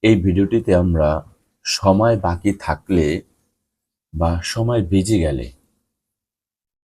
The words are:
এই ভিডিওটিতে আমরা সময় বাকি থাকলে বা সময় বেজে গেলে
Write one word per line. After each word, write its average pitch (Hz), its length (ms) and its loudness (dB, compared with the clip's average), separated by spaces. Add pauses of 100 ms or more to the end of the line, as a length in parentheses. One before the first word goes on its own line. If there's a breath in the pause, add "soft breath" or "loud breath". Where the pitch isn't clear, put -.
এই 107 200 4
ভিডিওটিতে 95 520 2
আমরা 80 500 2 (400)
সময় 104 520 2
বাকি 92 360 -2
থাকলে 90 720 -2 (920)
বা 82 280 -2
সময় 117 400 -2
বেজে 95 360 0
গেলে 69 340 -4 (1500)